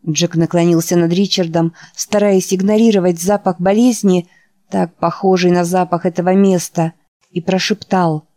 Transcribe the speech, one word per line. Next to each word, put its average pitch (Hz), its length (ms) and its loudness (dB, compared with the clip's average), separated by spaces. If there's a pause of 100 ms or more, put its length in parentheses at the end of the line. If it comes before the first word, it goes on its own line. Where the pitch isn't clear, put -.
Джек 165 280 -2
наклонился 170 600 0
над 170 160 2
Ричардом, 170 640 -2 (220)
стараясь 202 580 0
игнорировать 196 640 2
запах 190 400 -2
болезни, 196 680 0 (420)
так 180 260 -4
похожий 180 560 0
на 175 140 2
запах 175 400 -2
этого 180 280 0
места, 180 600 0 (380)
и 175 100 -6
прошептал 185 840 -2 (120)